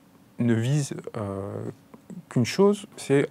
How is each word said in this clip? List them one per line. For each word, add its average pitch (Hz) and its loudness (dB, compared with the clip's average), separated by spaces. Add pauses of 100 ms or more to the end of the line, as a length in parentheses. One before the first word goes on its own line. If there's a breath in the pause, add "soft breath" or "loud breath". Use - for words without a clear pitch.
(400)
ne 120 2
vise, 135 0 (240)
euh, 98 -6 (760)
qu'une 120 2
chose, 202 2 (100)
c'est, 143 2